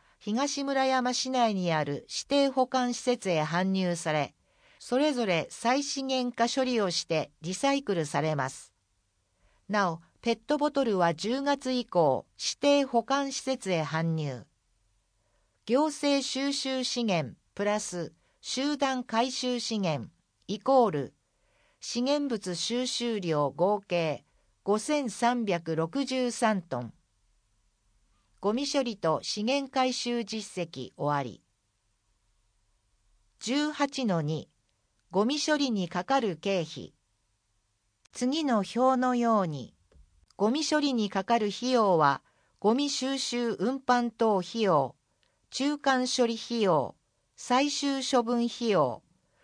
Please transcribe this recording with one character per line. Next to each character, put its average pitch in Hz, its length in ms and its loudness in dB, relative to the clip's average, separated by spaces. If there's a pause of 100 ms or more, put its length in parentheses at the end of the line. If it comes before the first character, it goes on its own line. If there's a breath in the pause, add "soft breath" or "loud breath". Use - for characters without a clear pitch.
(200 soft breath)
東 277 440 -2
村 269 220 0
山 254 280 0
市 254 160 -4
内 240 240 2
に 180 200 0
あ 156 100 2
る 143 260 -6
指 - 180 -10
定 277 220 4
保 262 180 0
管 247 260 0
施 - 80 -10
設 240 280 0
へ 156 140 4
搬 170 200 0
入 190 320 0
さ 165 160 -4
れ、 151 240 0 (440 soft breath)
そ - 180 -2
れ 294 160 4
ぞ 240 120 0
れ 170 240 0
再 262 340 0
資 277 200 -6
源 254 320 -2
化 233 120 2
処 262 180 0
理 247 160 2
を 185 100 0
し - 140 -4
て 156 260 0 (100)
リ 180 120 -6
サ 277 200 0
イ 277 100 -2
ク 202 120 0
ル 160 100 0
さ 147 160 -2
れ 156 140 0
ま 135 140 -2
す。 - 240 -18 (960)
な 196 220 2
お、 165 100 -8 (200 soft breath)
ペ 233 100 0
ッ 226 140 -2
ト 294 120 0
ボ 294 140 2
ト 277 120 0
ル 214 140 2
は 170 160 4
十 233 280 -2
月 277 300 -2
以 247 140 -2
降、 143 400 2 (120)
指 - 200 -6
定 285 280 4
保 240 180 0
管 277 280 -2
施 - 100 -8
設 254 300 -4
へ 160 120 2
搬 160 320 -2
入。 139 300 -6 (1200)
行 269 200 4
政 285 360 0
収 269 300 -2
集 262 320 -2
資 247 220 -4
源 160 300 0 (200)
プ 202 80 -4
ラ 208 160 0
ス 175 320 -8 (300)
集 285 360 -4
団 262 260 -2
回 247 280 0
収 247 300 -2
資 220 180 -4
源 151 300 -2 (380)
イ 214 120 -4
コ 254 280 4
ー 185 40 0
ル 143 220 -4 (680)
資 - 220 -6
源 285 260 0
物 202 280 -4
収 240 300 -2
集 233 360 -4
量 151 300 0
合 185 280 2
計 165 460 -2 (380)
五 208 160 2
千 285 300 -2
三 240 360 0
百 170 300 -2
六 165 300 -2
十 254 260 -2
三 214 300 0
ト 127 180 -6
ン。 120 140 -10 (1500)
ゴ 202 120 0
ミ 277 180 -2
処 277 140 0
理 233 140 -4
と 160 260 0
資 - 200 -6
源 269 280 0
回 254 220 0
収 240 320 -2
実 196 420 -8
績 131 300 -12
終 143 200 0
わ 139 60 -2
り。 - 180 -10 (2000)
十 294 320 0
八 285 340 -2
の 175 160 2
二、 151 280 -4 (600)
ゴ 196 140 2
ミ 285 140 0
処 302 160 2
理 277 160 2
に 190 160 0
か 180 160 -4
か 269 160 2
る 202 160 -2
経 190 340 0
費。 - 240 -14 (1160)
次 277 320 -2
の 254 140 2
表 254 400 2
の 247 180 0
よ 233 260 2
う 180 60 0
に、 143 260 -8 (600)
ゴ 214 160 2
ミ 294 140 0
処 302 140 2
理 277 140 2
に 214 160 0
か 196 140 -2
か 233 160 2
る 214 80 0
費 240 240 -4
用 208 260 4
は、 143 240 4 (380)
ゴ 220 160 4
ミ 285 140 0
収 269 280 -2
集 240 360 -2
運 254 240 -2
搬 247 320 0
等 220 300 2
費 220 240 -4
用、 147 320 2 (540)
中 285 280 -2
間 254 300 2
処 247 180 2
理 226 100 0
費 233 280 -2
用、 156 320 2 (400)
最 277 340 0
終 277 340 -2
処 247 200 2
分 233 220 0
費 233 240 -4
用、 143 340 2 (400)